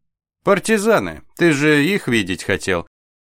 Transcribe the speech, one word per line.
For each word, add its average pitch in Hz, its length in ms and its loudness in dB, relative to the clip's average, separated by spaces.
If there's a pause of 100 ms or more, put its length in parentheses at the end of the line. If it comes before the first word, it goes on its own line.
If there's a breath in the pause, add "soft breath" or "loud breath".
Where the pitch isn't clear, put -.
(420)
«Партизаны. 196 800 0 (140)
Ты 165 160 2
же 147 320 2
их 190 240 -2
видеть 95 360 -2
хотел». 90 420 -2 (400)